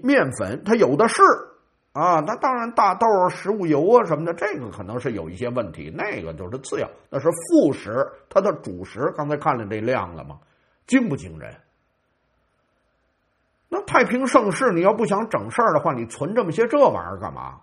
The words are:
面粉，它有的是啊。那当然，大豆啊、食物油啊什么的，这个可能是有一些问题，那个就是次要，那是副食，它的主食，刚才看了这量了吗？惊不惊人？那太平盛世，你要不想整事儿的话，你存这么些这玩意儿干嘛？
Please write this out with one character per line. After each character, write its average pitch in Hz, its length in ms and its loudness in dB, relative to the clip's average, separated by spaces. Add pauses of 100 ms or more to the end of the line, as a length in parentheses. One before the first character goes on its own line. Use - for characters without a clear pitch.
面 165 340 4
粉， 104 260 -4
它 220 120 2
有 147 180 4
的 220 140 4
是 - 120 0 (720)
啊。 160 280 2
那 151 160 -4
当 262 180 0
然， 233 180 -4
大 202 220 4
豆 214 120 2 (180)
啊、 185 40 4
食 180 220 -6
物 208 160 -4
油 147 140 2 (160)
啊 233 80 4
什 165 120 -2
么 151 80 -4
的， 170 100 -2
这 392 260 -4
个 113 100 -10
可 95 140 -12
能 110 160 -8
是 123 120 -4
有 85 160 -8
一 87 60 -12
些 120 140 -6
问 120 240 -4
题， 78 200 -14
那 151 300 -8
个 82 120 -8
就 90 160 -12
是 127 80 -8
次 - 200 -8
要， - 100 -4 (220)
那 135 80 -4
是 143 120 -2
副 196 420 4
食， 120 340 -2 (220)
它 196 120 2
的 202 120 2
主 95 320 -10
食， 139 320 -4
刚 147 120 -4
才 151 80 -2
看 147 220 0
了 107 80 -8
这 107 140 -6
量 107 340 -2
了 78 80 -12
吗？ 71 160 -18 (480)
惊 247 220 2
不 143 80 -4
惊 82 220 -12
人？ 58 180 -16 (2000)
那 403 140 -4
太 330 220 2
平 247 240 -2
盛 226 240 4
世， 247 200 0
你 170 100 0
要 202 120 4
不 220 100 -2
想 202 240 -2
整 110 220 -4
事 - 100 -2
儿 220 120 4
的 202 80 2
话， 165 120 0
你 117 140 -4
存 147 300 -8
这 240 80 2
么 160 80 -4
些 220 160 0
这 294 100 2
玩 233 160 6
意 87 140 -8
儿 95 100 -10
干 85 160 -10
嘛？ 65 280 -14